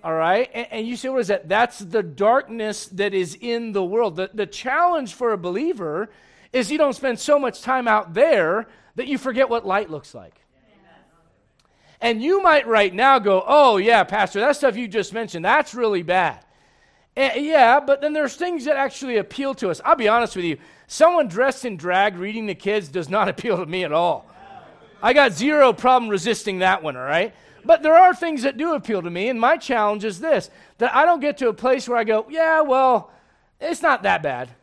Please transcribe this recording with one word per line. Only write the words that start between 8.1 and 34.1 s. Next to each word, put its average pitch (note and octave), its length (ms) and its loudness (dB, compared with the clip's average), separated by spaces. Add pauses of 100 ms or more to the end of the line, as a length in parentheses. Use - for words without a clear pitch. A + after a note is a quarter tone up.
there G#3+ 540 2 (280)
that B3+ 120 -8
you C#4 100 -4
forget B3 320 -2
what A#3 160 -2
light G3 240 -2
looks D3+ 240 -14
like. F#2 280 -20 (1600)
And A3+ 220 -2
you F#4+ 220 0
might D4+ 240 4
right G#3 260 2
now C4 260 4
go, F#3+ 260 2
"Oh, C4 320 6
yeah, G#3 260 4
Pastor, G3+ 360 -2
that C#4 160 2
stuff B3 220 0
you B3 100 -8
just F#3 260 -6
mentioned, G3 300 -8
that's C4 300 2
really G#3+ 300 -2
bad." E3+ 420 -2 (720)
Eh, C4 240 0
yeah, C#4+ 400 4
but C#4 200 0
then D4+ 140 -4
there's D4+ 220 -4
things E4+ 300 -6
that D4 120 0
actually C4 400 -4
appeal C4+ 380 -6
to F#3+ 160 -4
us. D3+ 120 -8
I'll D#4 120 4
be A#3 120 0
honest A3+ 280 0
with F3+ 100 -6
you. D3+ 120 -4 (280)
Someone D#4+ 420 2
dressed B3 380 -2
in A3 100 -6
drag F3+ 400 0
reading G#3+ 300 -8
to G3 100 -6
kids G3 340 -4
does D3 200 -8
not F#3+ 200 0
<laughs> - 0 -
appeal F#3+ 280 -4
to F3+ 80 -6
me F3+ 180 -6
at D3+ 80 -6
all. E3 380 -2 (720)
I A#3+ 120 2
got C4+ 200 4
zero C4 400 4
problem B3 360 2
resisting G3+ 500 -4
that F#3 220 2
one, D3 160 -8
all B2+ 60 -10
right? E3 300 -2 (300)
But D#4 200 4
there D#4 120 6
are F4+ 200 8
things D#4 280 -4
that C4+ 140 -2
do D#4+ 180 -2
appeal G#3 260 -4
to E3+ 80 -8
me, F3+ 200 -4
and A#3+ 100 -4
my C#4 180 4
challenge G#3+ 480 -2
is F#3+ 140 -6
this, C4+ 300 0 (280)
that A#3 180 0
I D4 100 6
don't E4+ 140 2
get C#4+ 200 -4
to B3 100 0
a G#3+ 40 -4
place B3+ 340 -2
where A#3+ 100 -2
I A#3 60 0
go, A3 260 0
"Yeah, D#4+ 320 2
well, C4 500 2 (480)
it's D#4+ 220 -6
not B3+ 220 0
that F3+ 200 0